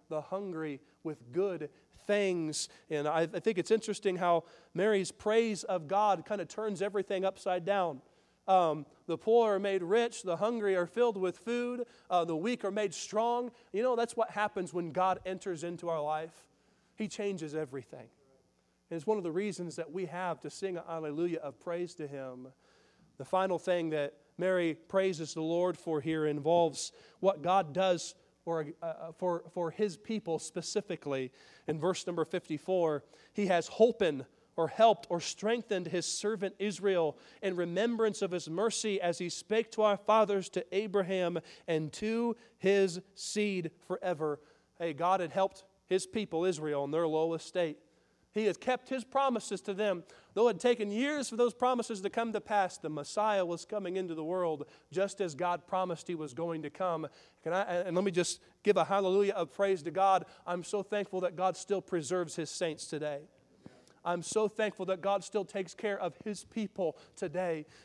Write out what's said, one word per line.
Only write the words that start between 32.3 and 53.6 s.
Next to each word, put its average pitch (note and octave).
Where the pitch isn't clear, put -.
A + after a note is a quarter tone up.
"He G#3
has F3
holpen," F#3
or E3
helped, A3
or F3
strengthened G#3
his E3
servant G3+
Israel F#3
in F#3+
remembrance G#3
of F#3+
his F3
mercy G3+
as F3
he F3
spake A3
to A3
our G#3
fathers, G3+
to F3+
Abraham, F#3
and D#3+
to A3+
his F#3+
seed F#3+
forever. D#3
Hey, E3+
God F3+
had E3
helped F#3+
his F#3+
people F3
Israel D3+
in C#3
their E3
low D#3+
estate. D#3+
He G#3+
has F#3+
kept -
his C4
promises B3+
to G3+
them. F#3
Though A3
it A3
had F3
taken A#3
years C#4
for A#3
those A#3+
promises A#3+
to G3
come A3+
to A#3
pass, G3+
the D#3+
Messiah G3
was E3+